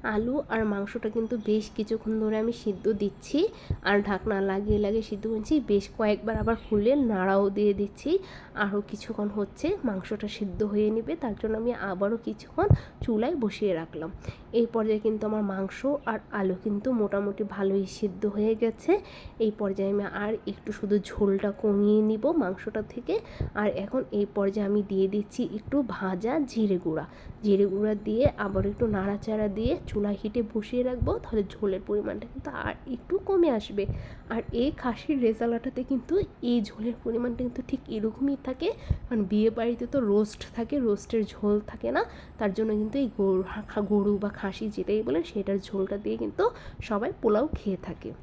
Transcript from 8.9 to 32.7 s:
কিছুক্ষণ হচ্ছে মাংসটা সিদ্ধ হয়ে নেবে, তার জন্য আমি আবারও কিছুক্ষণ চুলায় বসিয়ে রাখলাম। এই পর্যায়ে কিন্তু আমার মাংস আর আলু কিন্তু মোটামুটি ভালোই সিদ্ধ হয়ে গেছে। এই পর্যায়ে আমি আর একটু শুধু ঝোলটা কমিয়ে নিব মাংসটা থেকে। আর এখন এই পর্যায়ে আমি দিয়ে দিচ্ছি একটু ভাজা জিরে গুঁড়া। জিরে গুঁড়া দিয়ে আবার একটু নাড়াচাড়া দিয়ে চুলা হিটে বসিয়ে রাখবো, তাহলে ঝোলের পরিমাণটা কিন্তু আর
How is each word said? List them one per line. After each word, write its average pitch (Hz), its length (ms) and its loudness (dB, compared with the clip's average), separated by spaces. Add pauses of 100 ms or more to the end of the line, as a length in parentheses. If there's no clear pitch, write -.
কিছুক্ষণ 208 380 -4 (100)
হচ্ছে 202 280 -4 (220)
মাংসটা 202 480 -4
সিদ্ধ 185 240 -6 (120)
হয়ে 208 240 4
নেবে, 226 160 -2 (100)
তার 226 180 -2
জন্য 220 220 -2
আমি 240 100 0 (180)
আবারও 196 260 0 (100)
কিছুক্ষণ 320 420 -2 (360)
চুলায় 240 380 0
বসিয়ে 202 380 0
রাখলাম। 160 300 -8 (500)
এই 233 140 4
পর্যায়ে 220 320 2
কিন্তু 214 240 2
আমার 214 220 0
মাংস 190 260 -4 (320)
আর 220 80 -2 (200)
আলু 190 160 2 (100)
কিন্তু 208 240 0 (120)
মোটামুটি 202 420 0 (120)
ভালোই 196 300 2 (140)
সিদ্ধ 190 240 -2 (140)
হয়ে 214 260 2
গেছে। 226 300 2 (520)
এই 214 160 2
পর্যায়ে 196 340 0
আমি 202 100 2 (200)
আর 214 80 0 (200)
একটু - 260 -10
শুধু 208 180 2 (120)
ঝোলটা 196 420 2 (120)
কমিয়ে 208 360 6 (120)
নিব 220 140 0 (180)
মাংসটা 208 400 -4 (100)
থেকে। 311 220 -4 (460)
আর 208 80 2 (160)
এখন 254 160 0 (180)
এই 202 80 4 (100)
পর্যায়ে 196 340 2
আমি 208 100 4 (100)
দিয়ে 190 240 4
দিচ্ছি 208 280 -2 (160)
একটু - 180 -2 (200)
ভাজা 190 360 -2 (180)
জিরে 202 340 2
গুঁড়া। 156 220 -2 (360)
জিরে 202 300 6
গুঁড়া 208 220 2 (120)
দিয়ে 220 180 4 (200)
আবার 196 180 0 (100)
একটু 240 120 0 (120)
নাড়াচাড়া 208 600 0
দিয়ে 226 160 2 (240)
চুলা 208 260 2
হিটে 214 200 0 (120)
বসিয়ে 226 280 0
রাখবো, 254 360 0
তাহলে 220 240 0 (100)
ঝোলের 190 340 -2
পরিমাণটা 214 460 -2
কিন্তু 277 180 -8
আর - 240 -4 (120)